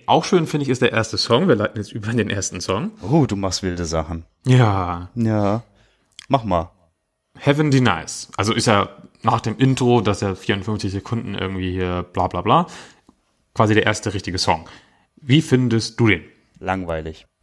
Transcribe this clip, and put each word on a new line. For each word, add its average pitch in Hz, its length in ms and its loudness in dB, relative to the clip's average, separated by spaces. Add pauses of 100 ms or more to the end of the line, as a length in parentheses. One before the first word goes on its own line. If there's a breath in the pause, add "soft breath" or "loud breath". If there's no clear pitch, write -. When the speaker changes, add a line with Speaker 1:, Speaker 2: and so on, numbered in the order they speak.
Speaker 1:
auch 143 180 2
schön 165 220 2
finde 151 160 -2
ich 131 60 -4
ist 131 120 0
der 123 100 2
erste 110 260 -2
Song. 135 300 2
Wir 151 80 6
leiten 101 220 -2
jetzt 104 140 -8
über 107 180 -8
in 120 80 0
den 104 140 0
ersten 92 300 -6
Song. 117 300 -4 (160)
Speaker 2:
Oh, 151 200 4
du 104 80 -2
machst 98 280 -4
wilde 87 220 -2
Sachen. 82 400 -4 (200)
Speaker 1:
Ja. 98 720 2
Speaker 2:
Ja. 110 480 0 (640)
Mach 127 160 0
mal. 87 280 -2 (680)
Speaker 1:
Heaven 147 340 2
Denies. 107 640 0
Also 101 180 0
ist 117 140 -2
ja 101 220 4 (320)
nach 113 200 0
dem 110 160 -4
Intro, 127 440 4
dass 101 220 0
er 98 120 -2
vierundfünfzig 101 560 -4
Sekunden 101 440 -6
irgendwie 92 360 -4
hier 90 320 -2
bla 90 240 -2
bla 90 140 -4
bla, 143 260 2 (840 loud breath)
quasi 107 200 4
der 107 120 4
erste 107 280 -2
richtige 92 260 -6
Song. 82 280 -2 (480 loud breath)
Wie 143 260 2
findest 123 580 2
du 120 80 4
den? 90 160 2 (360)
Speaker 2:
Langweilig. 85 680 -6 (180)